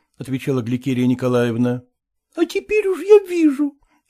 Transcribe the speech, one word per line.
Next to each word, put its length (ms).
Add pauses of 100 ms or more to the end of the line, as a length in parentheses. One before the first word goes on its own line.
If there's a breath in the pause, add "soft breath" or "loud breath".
(180)
отвечала 440
Гликерия 460
Николаевна. 760 (520)
А 100
теперь 420
уж 140
я 180
вижу, 600 (300)